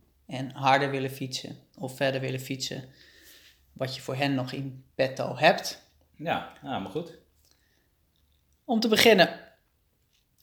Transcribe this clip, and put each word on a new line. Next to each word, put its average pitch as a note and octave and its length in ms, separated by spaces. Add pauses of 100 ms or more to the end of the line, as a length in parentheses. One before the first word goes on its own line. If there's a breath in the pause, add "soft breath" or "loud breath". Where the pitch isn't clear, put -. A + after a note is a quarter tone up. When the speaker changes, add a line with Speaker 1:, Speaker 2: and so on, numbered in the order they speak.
(260)
Speaker 1:
En C3 240
harder C3+ 400
willen C3+ 200
fietsen - 460 (220)
of C3 180
verder C3+ 240
willen C3 200
fietsen, C3+ 480 (840 soft breath)
wat C3 240
je - 40
voor C3 160
hen C#3 180
nog B2+ 180
in C#3 320 (100)
petto C3 420
hebt. - 460 (340)
Speaker 2:
Ja, D3 360 (100)
ja, C3 160
maar G2 120
goed. - 280 (1500)
Speaker 1:
Om A3+ 160
te A#3 80
beginnen, G#3+ 520 (1000)